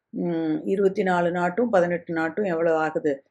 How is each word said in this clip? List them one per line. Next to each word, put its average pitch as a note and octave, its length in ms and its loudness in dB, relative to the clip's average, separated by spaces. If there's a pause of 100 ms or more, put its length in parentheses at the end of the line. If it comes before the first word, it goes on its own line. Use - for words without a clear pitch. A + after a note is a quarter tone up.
ம், E3 560 -2
இருபத்தி F#3+ 380 0
நாலு F3 280 2
நாட்டும் F3+ 400 0
பதினெட்டு F3 420 2
நாட்டும் D#3+ 320 -2
எவ்வளோ E3 320 2
ஆகுது? D#3 540 -2